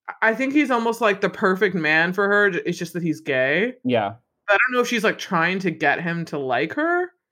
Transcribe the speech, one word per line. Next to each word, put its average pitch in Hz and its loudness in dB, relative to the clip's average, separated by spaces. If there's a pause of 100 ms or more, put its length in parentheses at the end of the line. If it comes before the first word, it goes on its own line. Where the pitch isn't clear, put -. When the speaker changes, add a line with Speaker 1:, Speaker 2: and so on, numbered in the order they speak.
(220)
Speaker 1:
I 220 4
think 262 -2
he's 285 4
almost, 233 0
like, 202 2
the 190 2
perfect 190 0
man 160 2
for 196 0
her. 202 4
It's 175 -2
just 170 -10
that 175 -4
he's 151 -2
gay. 147 0 (100)
Speaker 2:
Yeah. 110 0 (340)
Speaker 1:
I - 2
don't 233 2
know 247 2
if 240 0
she's, 233 -2
like, 202 0
trying 180 -2
to 185 -2
get 156 0
him 170 -4
to 160 -8
like 135 -2
her, 349 -2 (200)